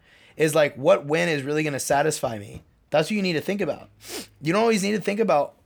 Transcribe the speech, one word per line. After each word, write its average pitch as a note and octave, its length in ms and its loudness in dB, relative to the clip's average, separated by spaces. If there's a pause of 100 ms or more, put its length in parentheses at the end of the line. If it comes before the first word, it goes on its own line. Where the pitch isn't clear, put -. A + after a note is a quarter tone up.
(360)
is, D3+ 180 2
like, D3+ 220 2
what D#3+ 300 2
win E3 220 0
is D3 140 -2
really D3 200 -2
gonna C#3+ 160 -4
satisfy C#3+ 600 0
me? G#2 240 -16 (280)
That's D#3 200 0
what G#3+ 60 -2
you G3+ 60 0
need F#3 120 0
to D3 60 0
think G3 200 -4
about. D3+ 300 -6 (500)
You D3+ 120 -2
don't G#3 100 2
always A3+ 200 2
need G3+ 100 0
to G#3 80 0
think G3+ 200 -4
about, E3+ 340 2 (120)